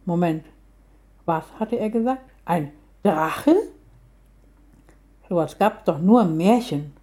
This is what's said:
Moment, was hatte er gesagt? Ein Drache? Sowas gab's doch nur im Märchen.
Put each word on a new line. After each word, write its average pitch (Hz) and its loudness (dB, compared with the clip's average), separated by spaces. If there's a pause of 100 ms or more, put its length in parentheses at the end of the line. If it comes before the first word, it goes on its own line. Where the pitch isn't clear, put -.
Moment, 170 -2 (800)
was 165 -2 (160)
hatte 220 -6
er 214 -4
gesagt? 240 -4 (160)
Ein 156 -4 (320)
Drache? 160 0 (1700)
Sowas 165 -2
gab's - 0
doch 139 0
nur 208 6
im 160 0
Märchen. 170 0